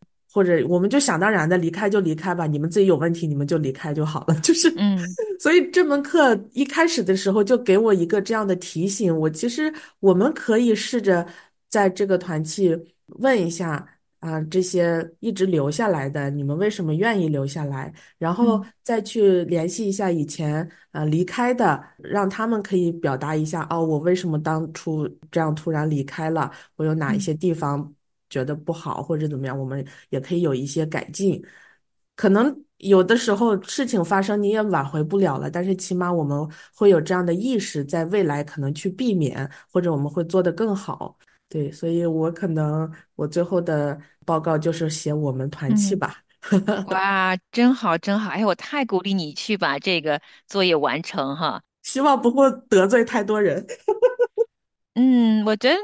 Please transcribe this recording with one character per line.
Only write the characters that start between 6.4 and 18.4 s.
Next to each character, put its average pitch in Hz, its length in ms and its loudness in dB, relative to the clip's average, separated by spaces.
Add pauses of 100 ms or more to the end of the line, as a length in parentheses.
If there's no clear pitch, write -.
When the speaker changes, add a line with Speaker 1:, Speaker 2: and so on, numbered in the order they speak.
Speaker 1:
一 262 120 0
开 330 240 2
始 302 160 0
的 190 140 2
时 190 140 0
候 208 120 4
就 233 140 2
给 226 180 4
我 220 160 4
一 180 140 4
个 202 160 0
这 214 140 -2
样 214 100 0
的 185 120 0
提 175 300 -4
醒， 196 300 0
我 156 100 2
其 160 220 -2
实， 311 240 -2 (260)
我 196 140 6
们 208 220 4
可 220 240 2
以 240 160 4
试 226 260 -4
着 175 260 2 (400)
在 202 220 2
这 190 160 -2
个 190 100 2
团 175 280 -2
契 165 340 0 (300)
问 262 280 0
一 180 140 0
下， 170 340 -4 (360)
啊， 160 200 -6 (120)
这 185 100 2
些 170 420 0 (160)
一 226 120 -4
直 190 160 0
留 147 240 0
下 220 160 0
来 151 200 0
的， 143 220 -4
你 143 140 -4
们 143 120 -2
为 196 140 0
什 202 160 -4
么 156 80 0
愿 208 260 0
意 165 80 0
留 143 200 -2
下 147 180 -8
来？ 139 260 -8 (280)
然 165 120 -2
后 214 320 2 (200)